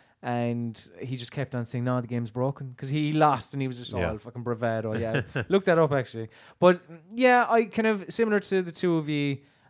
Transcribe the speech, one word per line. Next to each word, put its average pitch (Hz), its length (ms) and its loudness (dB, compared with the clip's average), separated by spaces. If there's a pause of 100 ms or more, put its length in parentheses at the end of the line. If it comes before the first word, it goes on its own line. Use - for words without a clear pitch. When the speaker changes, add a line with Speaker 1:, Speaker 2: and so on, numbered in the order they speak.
(220)
Speaker 1:
and 120 680 -4 (120)
he 131 160 -8
just 117 160 -10
kept 139 220 -8
on 120 120 -4
saying, 123 180 -4
"No, 123 160 0
the 120 60 -6
game's 120 240 -4
broken," 127 460 -4
'cause 135 120 -10
he 151 240 0
lost 151 400 2
and 139 80 -4
he 131 80 -2
was 123 100 -8
just 123 140 -12
Speaker 2:
Yeah. 87 200 -2
Speaker 1:
all 110 60 -8
fucking 120 240 -14
bravado. 113 540 -2
Yeah, 113 260 -2 (120)
Speaker 2:
<laughs> 117 140 -4
Speaker 1:
look 190 180 2
that 170 120 6
up, 151 140 4
actually. 117 360 -4 (300)
But, 180 220 6 (340)
yeah, 247 340 6
I 233 160 4
kind 220 240 -2
of, 196 200 -2
similar 214 320 2
to 190 220 0
the 175 100 -8
two 170 240 2
of 151 140 -2
you, 143 280 0 (320)